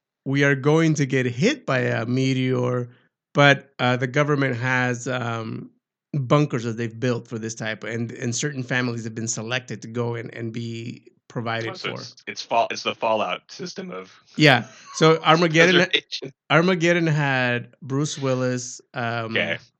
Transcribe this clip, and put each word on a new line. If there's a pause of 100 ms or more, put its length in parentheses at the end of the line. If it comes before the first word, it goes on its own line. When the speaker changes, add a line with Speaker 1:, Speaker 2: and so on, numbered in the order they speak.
(260)
Speaker 1:
we
are
going
to
get
hit
by
a
meteor, (440)
but,
uh,
the
government
has,
um, (420)
bunkers
that
they've
built
for
this
type,
and,
and
certain
families
have
been
selected
to
go
and,
and
be (220)
provided
Speaker 2:
Oh,
so
Speaker 1:
for.
Speaker 2:
it's, (120)
it's
fall-,
it's
the
Fallout
system
of (240)
Speaker 1:
Yeah. (300)
So
Speaker 2:
<laughs>
Speaker 1:
Armageddon,
Speaker 2:
preservation. (160)
Speaker 1:
Armageddon
had
Bruce
Willis, (120)
um,
Speaker 2:
Okay. (220)